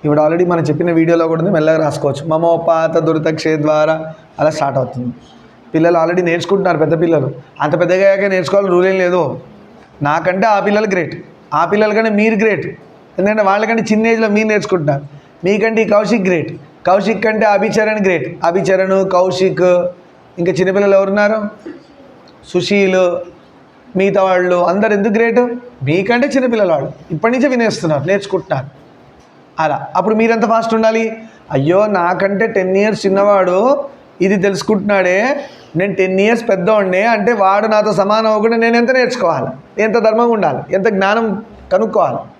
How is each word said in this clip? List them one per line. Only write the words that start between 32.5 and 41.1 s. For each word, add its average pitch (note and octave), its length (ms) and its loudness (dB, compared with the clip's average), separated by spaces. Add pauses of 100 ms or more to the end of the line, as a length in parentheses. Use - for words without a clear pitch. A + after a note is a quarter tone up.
ఇయర్స్ G3+ 300 0
చిన్నవాడు G3 800 2 (360)
ఇది F#3+ 160 2
తెలుసుకుంటున్నాడే, G3+ 1000 0 (400)
నేను F#3 180 -2
టెన్ F#3+ 260 0
ఇయర్స్ A3+ 280 0
పెద్దోడినే F#3+ 540 0
అంటే A3+ 300 0
వాడు G3+ 340 2
నాతో G#3+ 260 2
సమానం G3+ 340 0
అవ్వకుండా A3 300 2
నేను A3+ 200 2
ఎంత A#3+ 140 2
నేర్చుకోవాలి, G#3 920 -2
ఎంత A3 120 0
ధర్మంగా A#3 380 2
ఉండాలి, D#3 420 -2
ఎంత G3 140 0
జ్ఞానం G3+ 560 0 (280)